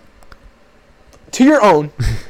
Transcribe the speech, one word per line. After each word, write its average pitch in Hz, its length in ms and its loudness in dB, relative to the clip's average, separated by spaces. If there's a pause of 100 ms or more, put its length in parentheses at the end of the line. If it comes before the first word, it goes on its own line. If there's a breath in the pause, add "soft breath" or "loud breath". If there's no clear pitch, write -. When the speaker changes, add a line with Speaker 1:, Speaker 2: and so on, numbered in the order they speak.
(1300)
Speaker 1:
to 254 120 0
your 285 180 2
own. 151 360 0
Speaker 2:
<laughs> - 20 -10 (300 loud breath)